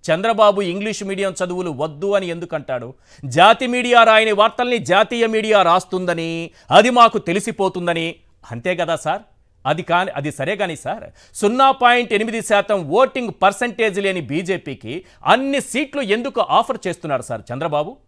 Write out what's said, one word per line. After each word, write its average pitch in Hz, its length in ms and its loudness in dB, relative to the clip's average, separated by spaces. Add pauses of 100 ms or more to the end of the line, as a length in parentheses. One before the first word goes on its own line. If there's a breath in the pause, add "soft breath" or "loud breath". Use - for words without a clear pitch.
(100)
చంద్రబాబు 202 520 4
ఇంగ్లీష్ 202 460 -6
మీడియం 196 320 -4
చదువులు 180 300 -4
వద్దు 151 460 -6
అని 190 180 -2
ఎందుకంటాడు? 135 600 -8 (300 soft breath)
జాతి 196 420 4
మీడియా 240 360 4
రాయని 220 300 4
వార్తల్ని 226 460 2
జాతీయ 214 480 2
మీడియా 220 360 0
రాస్తుందని, 170 880 -2 (200 soft breath)
అది 220 200 8
మాకు 233 280 4
తెలిసిపోతుందని. 175 960 -4 (360)
అంతే 143 260 -4
కదా 165 200 -2
సార్? 185 260 -4 (480)
అది 160 120 -2
కాని, 175 360 0
అది 147 200 -4
సరే 175 180 -4
కాని 185 280 -6
సార్, 208 200 -8 (300 soft breath)
సున్నా 254 360 2
పాయింట్ 240 420 2
ఎనిమిది 220 300 -2
శాతం 202 480 0
ఓటింగ్ 240 420 0 (100)
పర్సెంటేజ్ 202 580 0
లేని 190 200 -2
బీజేపీకి 151 840 -8 (220 soft breath)
అన్ని 269 340 2
సీట్లు 285 400 -6
ఎందుకు 233 400 -2 (180)
ఆఫర్ 240 280 -2
చేస్తున్నారు 151 360 -4
సార్ 113 180 -8 (120)
చంద్రబాబు? 151 440 -4 (120)